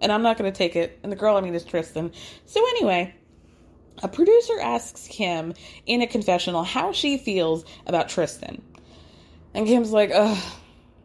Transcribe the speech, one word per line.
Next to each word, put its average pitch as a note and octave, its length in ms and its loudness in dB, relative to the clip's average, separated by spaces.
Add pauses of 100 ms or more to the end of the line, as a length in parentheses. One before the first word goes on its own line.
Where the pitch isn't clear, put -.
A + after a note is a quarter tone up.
And G#3 100 0
I'm G#3+ 120 0
not A3+ 140 2
gonna G3 140 -2
take F#3 240 -2
it. E3+ 280 -4
And G3+ 80 -8
the G3 40 -8
girl G#3 220 2
I G3 40 0
mean F3+ 140 -4
is E3+ 80 -6
Tristan. E3 480 -6 (340)
So - 140 -2 (100)
anyway, F#3+ 440 0 (920)
a G3 40 -2
producer A4 520 4
asks - 480 -6
Kim E3+ 460 -4 (320)
in A#3+ 160 0
a A#3 60 0
confessional F3+ 560 0
how C4+ 280 -2
she D4 260 -2
feels E3 460 0 (220)
about E3 240 0
Tristan. - 520 -6 (920)
And G#3+ 120 -2
Kim's A#3 260 4
like, G#3 220 4
"Ugh, G#3 240 4 (680)